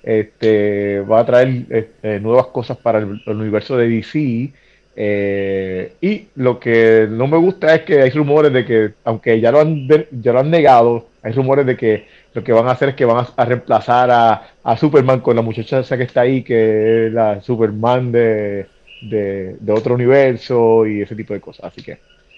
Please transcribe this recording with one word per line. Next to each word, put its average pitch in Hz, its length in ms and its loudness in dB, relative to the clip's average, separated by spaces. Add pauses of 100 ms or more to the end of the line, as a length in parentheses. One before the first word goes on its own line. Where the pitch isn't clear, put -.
este, 104 1000 -2
va 110 200 2
a 113 60 0
traer, 123 440 0
este, 107 500 -6
nuevas 117 280 0
cosas 120 280 -8
para 110 240 -2
el, 104 260 -10
el 107 100 -6
universo 107 400 -4
de 117 120 2
D 113 160 -2
C, 139 480 -6 (420)
eh, 98 1040 -6
y 202 260 -4 (100)
lo 123 240 -2
que 113 500 4
no 117 160 -2
me 156 120 2
gusta 170 360 2
es 160 80 0
que 151 200 2
hay 127 80 4
rumores 147 420 2
de 127 120 0
que, 110 280 0 (120)
aunque 113 360 0
ya 113 100 2
lo 143 100 4
han 151 280 -2
de-, 156 240 4
ya 120 220 -2
lo 127 60 4
han 147 100 -2
negado, 120 580 4 (140)
hay 113 100 -8
rumores 135 340 0
de 123 100 0
que 107 300 -2 (280)
lo 104 100 -8
que 120 80 -2
van 117 160 4
a 127 40 2
hacer 135 180 -2
es 131 40 -8
que 131 120 0
van 120 180 2
a, - 120 -10
a 127 80 0
reemplazar 123 680 0
a, 117 320 2 (200)
a 117 140 -2
Superman 131 440 2
con 120 140 0
la 113 80 0
muchacha 113 380 -4
esa 127 160 -4
que 123 80 -4
está 123 160 -2
ahí, 127 240 0
que 113 640 0
es 110 40 -6
la 107 300 -2
Superman 117 680 -2
de, 107 540 -2 (360)
de, 98 580 -6
de 104 120 -4
otro 117 220 -2
universo 123 920 2
y 104 160 -6
ese 110 120 -10
tipo 107 180 -12
de 98 80 -8
cosas. - 260 -20
Así 87 160 -18
que - 160 -20 (400)